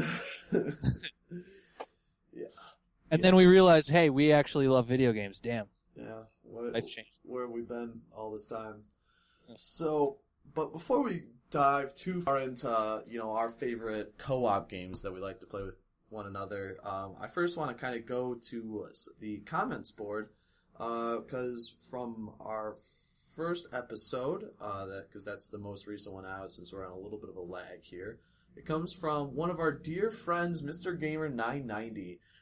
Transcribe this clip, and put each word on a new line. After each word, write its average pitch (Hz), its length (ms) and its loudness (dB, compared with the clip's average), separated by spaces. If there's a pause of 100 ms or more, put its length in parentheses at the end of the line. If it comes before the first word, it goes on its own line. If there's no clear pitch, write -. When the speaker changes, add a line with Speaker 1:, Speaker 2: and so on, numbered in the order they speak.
(520)
Speaker 1:
<laughs> 185 200 0 (1600)
Yeah. - 140 -12 (640)
Speaker 2:
And 160 100 4
Speaker 1:
Yeah. - 20 -4
Speaker 2:
then 185 140 10
we 185 100 12
realized, 180 440 12
hey, 165 200 8
we 147 220 6
actually 143 360 6
love 127 180 6
video 123 260 6
games. 101 260 -4
Damn. 117 300 -4 (260)
Speaker 1:
Yeah. 113 300 -14 (180)
What, 117 300 -10
Speaker 2:
Life 113 160 -4
changed. - 220 -14 (120)
Speaker 1:
where 123 220 -8
have 123 60 -10
we 117 120 -8
been 117 400 -10 (120)
all 110 180 -10
this 107 140 -8
time? 110 380 -10 (640)
Speaker 2:
Yeah. 120 80 -20
Speaker 1:
So, 151 640 2 (360)
but 156 180 -4
before 247 300 0
we 208 220 -4 (260)
dive 139 440 2
too 180 260 -4
far 139 200 0
into, 117 680 -2
you 117 120 -10
know, 110 140 -6
our 113 160 0
favorite 113 680 -6
co-op 113 500 0
games 92 340 -6
that 98 100 -6
we 92 80 -10
like 95 200 -8
to - 60 -20
play 98 160 -8
with 95 140 -10 (320)
one 107 180 -12
another, 98 580 -8
um, 98 340 -8
I 98 80 -12
first 175 300 0
wanna 143 180 -4
kinda 123 260 -6
go 123 340 -4
to 110 560 -8
s-, - 180 0 (120)
the 104 200 -8
comments 165 500 -2
board, 107 400 -8 (480)
uh, 117 420 -4
'cause 123 480 -2 (220)
from 117 500 -10
our 107 360 -8 (580)
first 170 380 -4
episode, 127 880 0
uh, 98 260 -8
that, 98 240 -12
'cause 101 140 -10
that's 101 240 -2
the 104 100 -8
most 101 280 -10
recent 104 280 -8
one 95 120 -14
out, 95 260 -10
since 90 200 -10
we're 95 140 -12
on 92 60 -14
a 90 60 -14
little 104 200 -12
bit 104 100 -14
of 87 80 -16
a 92 40 -12
lag 90 420 -12
here. 95 360 -14 (380)
It - 80 -20
comes 160 300 -2
from 147 400 -4
one 160 160 -2
of 170 100 -6
our 160 120 2
dear 180 380 -4
friends, 175 520 -2
Mister 175 320 -6
Gamer 156 340 -4
nine 127 380 -4
ninety. 107 540 -8 (220)